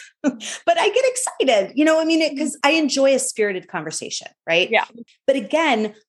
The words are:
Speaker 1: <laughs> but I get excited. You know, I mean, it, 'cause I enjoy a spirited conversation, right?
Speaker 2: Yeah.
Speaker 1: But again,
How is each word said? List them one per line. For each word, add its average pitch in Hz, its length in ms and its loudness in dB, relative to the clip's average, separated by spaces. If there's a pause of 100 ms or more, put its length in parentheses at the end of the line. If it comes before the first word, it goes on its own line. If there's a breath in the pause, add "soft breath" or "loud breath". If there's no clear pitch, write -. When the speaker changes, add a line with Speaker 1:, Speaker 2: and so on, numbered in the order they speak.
Speaker 1:
<laughs> - 140 -20
but - 560 -2
I 403 120 2
get 480 160 2
excited. 254 680 0
You 294 120 2
know, 320 120 4
I 320 60 0
mean, 320 160 2
it, 302 160 -2
'cause 294 260 -6
I 285 100 4
enjoy 269 420 2
a 254 40 2
spirited 208 500 -4
conversation, - 600 -10 (180)
right? 170 240 2
Speaker 2:
Yeah. 220 140 2 (420 soft breath)
Speaker 1:
But 277 100 2
again, 226 580 0 (140)